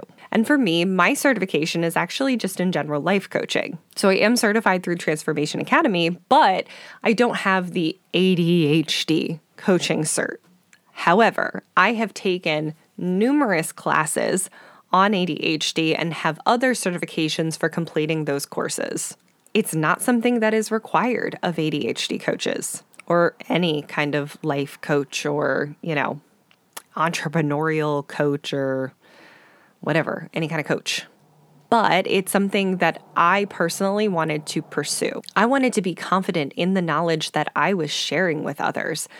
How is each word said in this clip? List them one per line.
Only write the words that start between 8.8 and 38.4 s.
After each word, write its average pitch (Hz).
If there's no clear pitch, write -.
D 160
coaching -
cert. -
However, -
I 190
have 220
taken 156
numerous 190
classes -
on 196
A 185
D 165
H -
D 160
and 160
have 156
other 247
certifications 165
for 165
completing 160
those 143
courses. -
It's 214
not 160
something 240
that 220
is 220
required 220
of 175
A 156
D 143
H -
D -
coaches -
or 170
any 165
kind 147
of 147
life 143
coach -
or, 147
you 165
know, 143
entrepreneurial 151
coach 147
or 135
whatever, -
any 160
kind 156
of 139
coach. -
But 196
it's 190
something 196
that 170
I 180
personally 196
wanted 156
to -
pursue. -
I 196
wanted 254
to 208
be 180
confident 175
in 185
the 190
knowledge 160
that 151
I 156
was 156
sharing 156